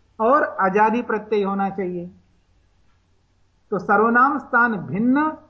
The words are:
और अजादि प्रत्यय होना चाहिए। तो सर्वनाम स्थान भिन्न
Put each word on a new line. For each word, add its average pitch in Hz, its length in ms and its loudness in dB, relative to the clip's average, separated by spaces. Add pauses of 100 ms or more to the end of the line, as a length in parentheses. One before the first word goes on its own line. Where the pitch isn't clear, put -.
(180)
और 262 240 4
अजादि 214 600 0
प्रत्यय 208 400 -2
होना 196 280 -2
चाहिए। 180 360 -8 (1700)
तो 190 60 -2
सर्वनाम 233 600 2
स्थान 226 400 0
भिन्न 247 540 -2 (180)